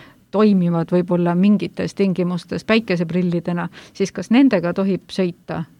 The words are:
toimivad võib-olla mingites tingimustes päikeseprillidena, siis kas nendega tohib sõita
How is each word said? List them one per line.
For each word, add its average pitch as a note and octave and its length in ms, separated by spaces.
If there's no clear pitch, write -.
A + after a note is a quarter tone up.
toimivad F3+ 580
võib-olla F3 480
mingites F#3 560
tingimustes F3+ 720
päikeseprillidena, F3 1000
siis G3 180
kas - 220
nendega G3+ 400
tohib F#3+ 400
sõita F3 500